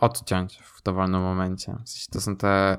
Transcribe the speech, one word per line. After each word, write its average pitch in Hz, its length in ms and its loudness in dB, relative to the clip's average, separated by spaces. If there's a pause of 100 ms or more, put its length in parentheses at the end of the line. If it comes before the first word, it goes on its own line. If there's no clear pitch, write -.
odciąć 95 580 0
w - 240 -20
dowolnym 92 400 2
momencie. 92 500 -2 (120)
W - 40 -20
sensie - 240 -12
to 98 80 -4
są 101 160 -2
te 98 420 2